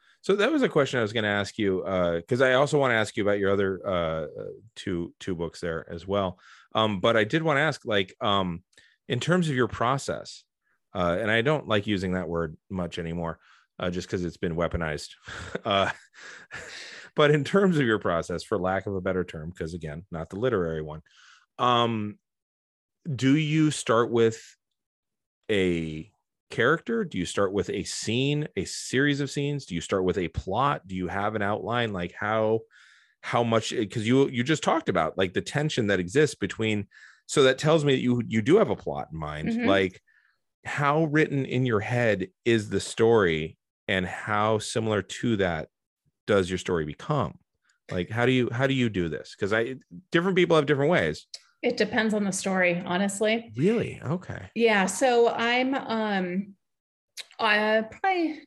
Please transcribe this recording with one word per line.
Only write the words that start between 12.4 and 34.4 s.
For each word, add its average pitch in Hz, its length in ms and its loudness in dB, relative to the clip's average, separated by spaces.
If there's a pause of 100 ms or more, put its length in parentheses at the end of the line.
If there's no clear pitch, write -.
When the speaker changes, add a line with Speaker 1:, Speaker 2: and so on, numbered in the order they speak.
Speaker 1:
much 90 300 -6
anymore, 82 400 -6 (400)
uh, 92 120 -4
just 90 200 -6
'cause 95 140 -4
it's 85 120 -6
been 85 200 -4
weaponized. 82 540 -4 (160)
<laughs> - 380 -10
Uh, 98 260 2 (1200)
but 147 160 6
in 151 140 4
terms 190 340 4
of 139 80 4
your 107 120 4
process, 85 460 -2
for 104 140 -2
lack 92 280 -2
of 101 80 -4
a 95 60 -4
better 92 240 0
term, 82 280 -12
'cause 82 220 -8
again, 80 360 -10
not 80 200 -8
the 95 60 -10
literary 92 460 -2
one, 78 180 -12 (580)
um, 117 600 0 (1000)
do 135 200 4
you 156 340 2
start 117 400 2
with 113 460 2 (920)
a 85 640 -2 (380)
character? 165 540 0
Do 147 140 -10
you 85 80 -2
start 98 260 0
with 98 180 -2
a 95 140 -4
scene, 139 720 -2
a 92 80 -2
series 139 560 -2
of 139 100 -4
scenes? 143 360 -6
Do 92 80 -8
you 85 60 -4
start 95 240 0
with 92 140 0
a 87 100 -2
plot? 131 580 -2
Do 95 100 -12
you 90 120 -4
have 101 260 -4
an 107 80 -4
outline? 107 500 -2
Like, 87 200 -6
how, 110 480 0 (600)
how 120 220 0
much, 113 280 0 (180)
'cause 117 160 -6
you, 135 220 4
you 127 160 -2